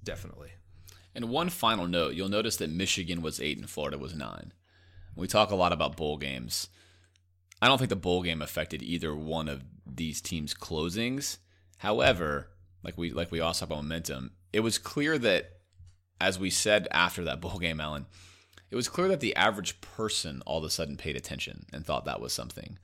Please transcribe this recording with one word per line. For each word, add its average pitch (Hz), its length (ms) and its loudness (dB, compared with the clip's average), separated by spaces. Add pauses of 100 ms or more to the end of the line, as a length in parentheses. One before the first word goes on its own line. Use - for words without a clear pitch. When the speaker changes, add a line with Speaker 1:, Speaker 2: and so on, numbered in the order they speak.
Speaker 1:
definitely. 87 480 -10 (640)
Speaker 2:
And 120 140 -4
one 165 200 0
final 110 380 4
note, 85 260 4
you'll 95 160 -2
notice 107 280 2
that 80 120 0
Michigan 87 520 0
was 78 180 -4
eight 71 180 0
and - 120 -12
Florida 71 280 -4
was 69 180 -8
nine. 50 360 -10 (640)
We 90 120 -4
talk 104 240 6
a 101 40 4
lot 87 160 6
about 78 240 2
bowl 76 220 -2
games. 67 520 -6 (920)
I 117 60 6
don't 131 100 8
think 123 120 0
the 98 60 2
bowl 90 280 2
game 82 180 0
affected 78 400 -4
either 80 340 -2
one 78 320 -2
of 69 160 -6 (220)
these 73 360 -6
teams' 76 320 -4
closings. 110 840 -4 (400)
However, 90 720 4 (320)
like - 160 -10
we, 85 140 -2
like 80 200 -2
we 82 80 -2
also 82 260 0
talk 80 40 -10
about 76 140 -4
momentum, 76 480 -6 (200)
it 107 100 4
was 113 180 2
clear 147 400 0
that, 101 320 4 (680)
as 92 200 2
we 95 100 0
said 104 400 4
after 87 360 4
that 67 140 -2
bowl 87 200 -6
game, 82 200 0
Alan, 76 280 -4 (640)
it - 40 -6
was 120 140 -2
clear 180 200 0
that 180 100 2
the 113 160 0
average 98 460 2
person 82 640 -4
all 80 100 0
of 78 60 0
a 78 60 -4
sudden 73 280 -2
paid 73 180 -6
attention - 560 -8
and 76 140 -10
thought 67 200 -2
that 55 160 -4
was 62 120 -6
something. - 500 -10